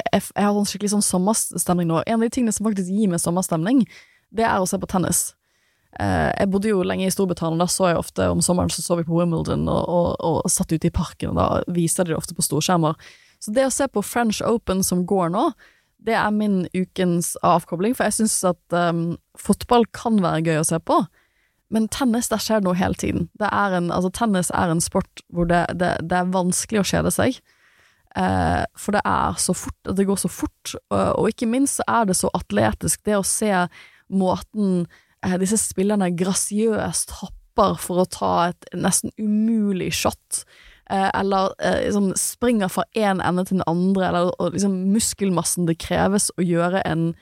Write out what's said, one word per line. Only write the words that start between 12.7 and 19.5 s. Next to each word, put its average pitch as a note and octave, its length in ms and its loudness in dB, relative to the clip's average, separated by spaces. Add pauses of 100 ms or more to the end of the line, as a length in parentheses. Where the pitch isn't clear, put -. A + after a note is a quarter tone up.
Så G#3+ 100 -8
det C4 160 2
å B3 60 -2
se C#4 140 0
på G#3 180 -2
French A#3 400 -2
Open F#3+ 380 0
som F3+ 220 0
går F3 280 0
nå, C4 180 0 (480)
det A3+ 160 -2
er F#3+ 160 0
min G#3 400 0
ukens F3+ 640 0 (100)
avkobling, F3 540 0
for G3+ 100 0
jeg G#3+ 140 -2
synes A3 160 0 (100)
at, F3+ 140 0 (100)
ehm, E3+ 460 0 (180)
fotball - 560 2